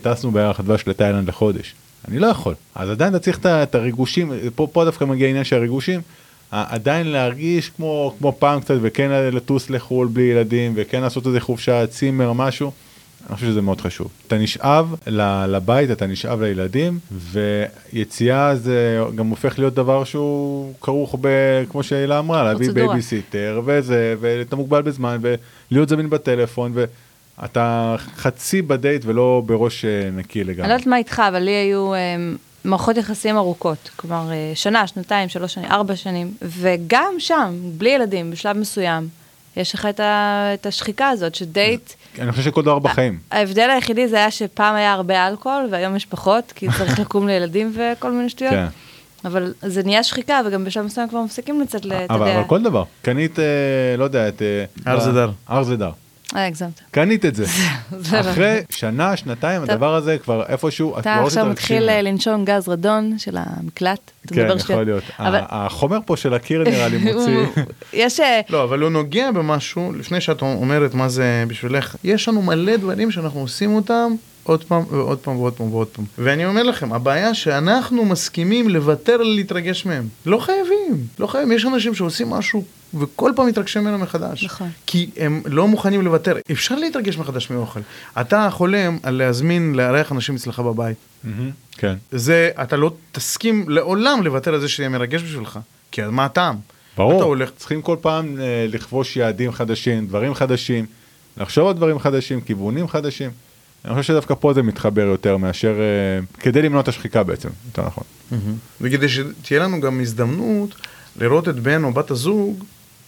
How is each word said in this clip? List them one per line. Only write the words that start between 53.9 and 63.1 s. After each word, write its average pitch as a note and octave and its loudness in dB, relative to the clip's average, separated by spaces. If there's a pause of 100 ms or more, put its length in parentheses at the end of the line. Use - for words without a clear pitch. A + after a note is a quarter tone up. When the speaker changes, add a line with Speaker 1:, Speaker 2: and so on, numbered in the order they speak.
Speaker 1:
לא C3 2
יודע, C3 2
את, G2+ -4
אה, G#2 -2
Speaker 3:
הר B2+ 4
זדר. A#2+ 2 (160)
Speaker 1:
הר C3 0
זדר. A2 -2 (440)
Speaker 2:
אה, G3 0
הגזמת. E3+ -8 (100)
Speaker 1:
קנית F#3+ 2
את C#3+ 2
זה. G#2+ 0
Speaker 2:
<laughs> F2+ -2 (480)
זה F3 -2
לא G#3+ 4
Speaker 1:
אחרי F#3+ 2 (100)
שנה, D3 -2
שנתיים, D3+ -4
Speaker 2:
אתה A#2+ 0
Speaker 1:
הדבר C#3+ 2
הזה D#3 0
כבר A2+ 0
איפשהו, D#3 -2
את - -6
Speaker 2:
אתה G#3+ 0
Speaker 1:
כבר G#3+ 4
לא - 4
Speaker 2:
עכשיו A3 2
Speaker 1:
תתרגשי G#3 -2
Speaker 2:
מתחיל, A3+ 2
Speaker 1:
ממנו. A3 4
Speaker 2:
אה, G#3+ 4
לנשום G3+ 0
גז G3+ 2
רדון G#3+ 0